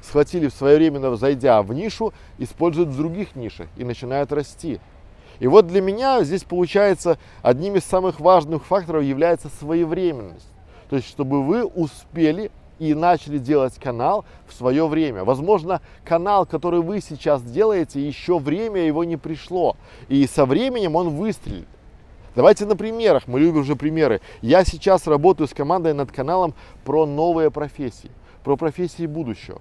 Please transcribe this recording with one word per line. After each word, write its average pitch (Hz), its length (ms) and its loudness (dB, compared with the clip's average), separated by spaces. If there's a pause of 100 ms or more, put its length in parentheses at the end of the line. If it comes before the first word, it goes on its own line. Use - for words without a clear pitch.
схватили 147 460 0
в 120 60 -8
свое 143 220 6
время, 139 380 2
зайдя 123 480 4
в 98 100 -8
нишу, 208 400 -6 (260)
используют 160 500 -2
в 135 80 -8
других 165 400 -6
нишах 101 400 -12
и 123 80 -10
начинают 131 480 -6
расти. 147 480 -6 (580)
И - 80 -2
вот 170 220 6
для 185 120 0
меня 220 440 0
здесь 165 180 -2
получается 180 760 0 (260)
одним 165 340 0
из 175 80 -2
самых 185 340 -2
важных 160 460 4
факторов 165 400 -2
является 151 440 0 (120)
своевременность. 156 880 -4 (420)
То 143 60 -2
есть 127 100 -4
чтобы 139 380 -2
вы 214 200 0
успели 165 840 -4 (300)
и 156 140 0
начали 156 440 0
делать 131 400 0
канал 139 460 -2 (240)
в - 40 -20
свое 135 360 0
время. 147 340 -2
Возможно, 160 580 0 (240)
канал, 180 400 2
который 170 380 -2
вы 185 180 -6
сейчас 147 400 -2
делаете, 147 640 -2
еще 165 340 -2
время 180 460 -2
его 160 200 0
не 165 120 -4
пришло. 160 600 -4 (320)
И 139 180 2
со 143 180 2
временем 190 520 0
он 175 140 0
выстрелит. - 580 -8 (680)
Давайте 208 300 4
на 208 120 -2
примерах, 214 500 0
мы 127 140 -2
любим 156 220 2
же 135 140 -2
примеры. 147 460 0 (180)
Я 156 240 6
сейчас 185 420 0
работаю 156 400 4
с - 60 -6
командой 160 400 0
над 143 180 -4
каналом 165 440 -2 (280)
про 151 220 2
новые 156 460 0
профессии, 143 600 -8 (320)
про 139 140 0
профессии 165 480 -4
будущего. 147 560 -8